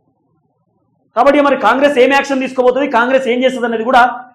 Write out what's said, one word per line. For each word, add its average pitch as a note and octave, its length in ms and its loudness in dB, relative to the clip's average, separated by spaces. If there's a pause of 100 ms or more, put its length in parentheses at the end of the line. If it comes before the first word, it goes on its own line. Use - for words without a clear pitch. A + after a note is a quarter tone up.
(1160)
కాబట్టి C#4+ 240 2
మరి C#4 160 0
కాంగ్రెస్ C4 420 0
ఏం B3+ 140 4
యాక్షన్ C#4 280 -2
తీసుకోబోతుంది, B3+ 500 -2
కాంగ్రెస్ B3+ 380 0
ఏం B3 160 -2
చేస్తుంది B3 220 -2
అనేది A3+ 180 -6
కూడా A#3+ 400 0 (100)